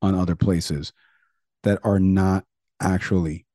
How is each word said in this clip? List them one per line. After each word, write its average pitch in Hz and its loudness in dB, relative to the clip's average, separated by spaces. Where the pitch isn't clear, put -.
on 98 2
other 87 0
places 82 -2
that 101 2
are 101 2
not 95 2
actually 90 -2